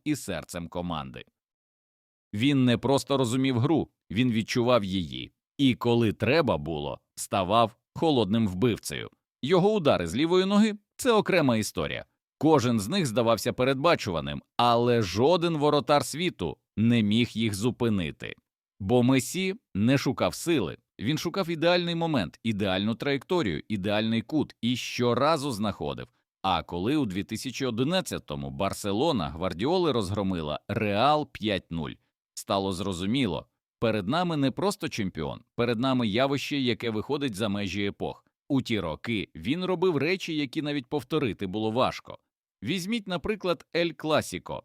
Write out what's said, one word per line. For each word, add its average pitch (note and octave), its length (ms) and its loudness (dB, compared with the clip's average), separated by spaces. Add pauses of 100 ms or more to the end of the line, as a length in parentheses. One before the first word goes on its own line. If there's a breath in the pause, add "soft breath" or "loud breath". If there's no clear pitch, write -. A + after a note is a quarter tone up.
і D3 120 -2
серцем E2+ 520 -8
команди. D2+ 560 -8 (1120)
Він C3 300 4
не A#2+ 140 4
просто C3+ 380 0
розумів C3 420 0
гру, C3 300 2 (220)
він A#2+ 220 0
відчував A#2 520 2
її. D2 480 -4 (260)
І C3+ 160 4
коли A#2 380 2
треба A#2 460 2
було, D2 420 -6 (140)
ставав G#2 640 0 (180)
холодним A2+ 540 2
вбивцею. F2+ 600 -2 (320)
Його F3+ 320 4
удари B2+ 320 2
з E2 100 -4
лівої F3 300 2
ноги — G#3 280 4 (220)
це B3 160 2
окрема E3 440 4
історія. C#2+ 480 -4 (340)
Кожен B2 420 4
з G2 80 -4
них F3+ 180 0
здавався A#2 460 2
передбачуваним, B2 920 0 (140)
але A#2+ 460 4
жоден D#3 540 2
воротар D3 480 4
світу C#3 520 -4 (200)
не A2+ 260 4
міг A2 280 4
їх A2 240 -2
зупинити. G2 800 -2 (460)
Бо A#2+ 220 4
Месі C3+ 520 2 (200)
не A#2+ 240 2
шукав G#2+ 360 0
сили, A2 420 -2 (240)
він C#3 180 -2
шукав E3+ 320 -4
ідеальний E3+ 440 0
момент, D#3 480 -2
ідеальну G#2 520 0
траєкторію, C#3 720 -2
ідеальний G#2+ 540 0
кут B2+ 380 -2
і A#2+ 160 0
щоразу C3 720 0
знаходив. E2 580 -4 (340)
А F2+ 200 0
коли F#2 340 -4
у C#3+ 100 0
дві F#2+ 180 -4
тисячі B2 420 -8
одинадцятому G#2 840 -4
Барселона G2 800 -2
Гвардіоли F#2+ 640 -2
розгромила F#2+ 760 -2
Реал A#2 640 0
п'ять G2 380 -4
нуль, D2+ 220 -6 (420)
стало G2 380 -2
зрозуміло, F#2+ 720 -2 (320)
перед G#2+ 300 0
нами E3+ 280 0
не C3+ 140 2
просто E3+ 380 -4
чемпіон, D#2+ 520 -6 (160)
перед A#2+ 220 0
нами B2+ 300 2
явище, C3+ 480 0
яке A#2 340 -2
виходить B2+ 440 -4
за G#2 140 -2
межі G2+ 380 -2
епох. F2+ 380 -6 (240)
У C3 140 0
ті A2 180 -2
роки E2+ 540 -4
він B2+ 300 -4
робив F3+ 320 0
речі, E3 400 -2
які D3 260 -4
навіть D3 240 -4
повторити C#3+ 600 -2
було G#2+ 240 -2
важко. A2 480 -2 (440)
Візьміть, F#3 460 -4
наприклад, F#3 580 -2 (100)
Ель E3+ 140 0
Класіко C3 760 -4